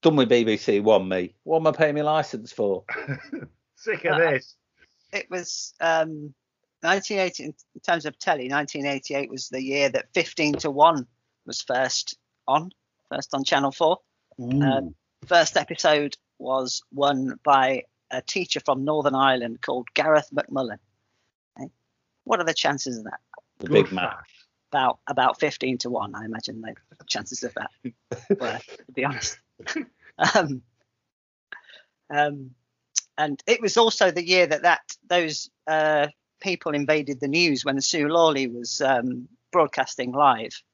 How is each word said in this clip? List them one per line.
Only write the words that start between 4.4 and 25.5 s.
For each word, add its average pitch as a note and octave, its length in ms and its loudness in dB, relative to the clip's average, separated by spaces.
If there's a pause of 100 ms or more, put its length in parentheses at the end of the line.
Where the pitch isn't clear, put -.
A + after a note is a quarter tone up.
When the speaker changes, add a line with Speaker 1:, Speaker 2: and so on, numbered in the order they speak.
Speaker 3:
it G3+ 160 -8
was, - 500 -10
um, D#3+ 540 -2 (500)
nineteen G3 360 0
eighty, F3+ 260 -4
in - 80 -10 (320)
terms E3+ 200 0
of D3 140 -8
telly, C#3+ 280 -2
nineteen C#3+ 380 -4
eighty-eight C#3 440 -4
was C3 200 -12
the C3 120 -6
year C3+ 280 2
that B2+ 240 -4
fifteen D#3+ 420 0
to D3+ 160 -2
one D3 360 4 (380)
was - 160 -10
first - 560 -2 (300)
on, D3+ 240 0 (380)
first C#3 240 -8
on C3+ 100 -2
Channel C#3 280 2
four. E3+ 280 2 (400)
Speaker 2:
Ooh. C3 220 0
Speaker 3:
Um, C3+ 340 0 (300)
first E3+ 320 2
episode D3 600 0 (200)
was C3 460 -4 (100)
won C3+ 500 -2
by C3+ 400 4 (280)
a B2+ 100 -6
teacher - 380 -4
from C3+ 240 0
Northern C#3+ 320 0
Ireland B2+ 460 2
called B2+ 320 -6
Gareth D3+ 400 2
McMullen. C3+ 460 -4 (800)
Okay. C3+ 120 -14 (560)
What G#3+ 160 0
are E3 40 -2
the D#3+ 80 0
chances C#3 440 -2
of A2 80 -12
that? - 160 -14 (380)
Speaker 1:
The - 80 -10
Speaker 2:
Good G#2 180 6
Speaker 1:
big G2 80 -10
match. F2+ 180 -4
Speaker 2:
fact. - 200 -16 (400)
Speaker 3:
About, C3 360 0
about C3 320 2
fifteen C3 400 -2